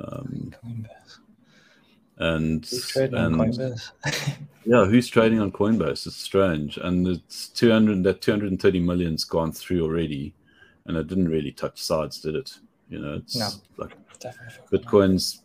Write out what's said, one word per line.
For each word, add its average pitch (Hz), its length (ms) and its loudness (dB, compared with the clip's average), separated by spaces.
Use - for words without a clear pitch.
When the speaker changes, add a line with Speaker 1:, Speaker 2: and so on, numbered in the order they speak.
Speaker 1:
Um, - 520 -10
Speaker 2:
Coinbase. 113 540 -14
Speaker 1:
and, 80 480 0
Speaker 2:
Who's - 220 -8
trading 135 300 0
on 82 220 2
Speaker 1:
and 113 140 2
Speaker 2:
Coinbase? 123 360 -8
<laughs> - 420 -6
Speaker 1:
Yeah, 117 180 8
who's 117 240 4
trading 113 320 4
on 98 120 0
Coinbase? 101 540 0
It's 82 100 -12
strange. 80 600 0
And 90 320 0
it's - 400 -6
two - 240 4
hundred, 107 320 4
that 95 160 2
two - 100 0
hundred 104 220 -2
and 90 80 -4
thirty 92 180 4
million's 87 460 0
gone 82 280 -2
through 87 300 -2
already, 78 520 -4
and 85 140 -4
it 78 100 -4
didn't 92 220 0
really 73 200 -2
touch - 320 -10
sides, 78 380 -4
did 78 160 -6
it? - 220 -10
You 80 100 -12
know, 73 140 -8
it's - 220 -10
Speaker 2:
No, 107 120 -4
Speaker 1:
like - 180 -12
Speaker 2:
definitely - 400 -16
not. - 0 -
Speaker 1:
Bitcoin's 98 760 2